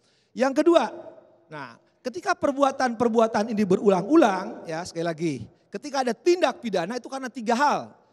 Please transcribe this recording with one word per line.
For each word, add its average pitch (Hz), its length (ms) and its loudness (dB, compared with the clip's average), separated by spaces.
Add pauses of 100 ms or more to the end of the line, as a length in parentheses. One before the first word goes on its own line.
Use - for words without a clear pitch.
(300)
Yang 262 320 0
kedua, 302 320 4 (560)
nah, 135 240 -16 (260)
ketika 339 380 -4
perbuatan-perbuatan 247 1120 0
ini 214 140 0
berulang-ulang, 202 1040 2
ya 165 160 -8
sekali 165 160 -8
lagi, 165 320 -4 (360)
ketika 262 360 -6
ada 247 80 0
tindak 349 480 0
pidana 208 400 -4
itu - 80 -16
karena 269 240 -10
tiga 233 200 -2
hal. 240 260 2 (340)